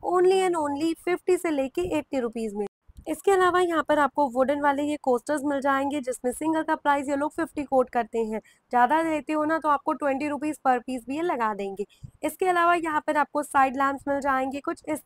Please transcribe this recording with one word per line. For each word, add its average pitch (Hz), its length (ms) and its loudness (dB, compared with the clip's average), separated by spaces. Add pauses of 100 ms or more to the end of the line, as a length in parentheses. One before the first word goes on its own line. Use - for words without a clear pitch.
only 370 420 4
and 349 80 0
only 302 380 -2 (100)
fifty 359 320 0
से 349 140 -2
लेके 302 480 -2
एटी 285 220 -4
रुपीज 226 340 -4
में। 202 120 -4 (420)
इसके 320 220 0
अलावा 359 300 4
यहाँ 339 280 2
पर 302 100 4
आपको 285 300 2
wooden 262 320 0
वाले 285 220 2
ये 294 140 -2
coasters 269 480 0
मिल 285 160 0
जाएंगे, 269 400 0
जिसमें 247 320 -4
single 320 300 -2
का 311 120 -2
price 285 340 0
ये 285 80 0
लोग 294 160 -2
फिफ्टी 311 320 -6
कोट 254 260 2
करते 233 280 -4
हैं। 220 200 -4 (320)
ज़्यादा 247 320 4
लेते 311 300 -2
हो 302 120 0
ना, 320 140 0
तो 311 100 -4
आपको 294 240 0
twenty 285 360 -2
rupees 294 380 -6
per 254 100 4
piece 247 320 -8
भी 269 80 -6
ये 320 60 -4
लगा 240 320 -2
देंगे। 196 300 -6 (380)
इसके 311 240 -2
अलावा 349 280 4
यहाँ 311 320 -2
पर 302 100 0
आपको 294 260 0
side 269 340 2
lamps 277 320 -2
मिल 277 120 0
जाएंगे 262 400 -2
कुछ - 280 -8
इस 277 180 -4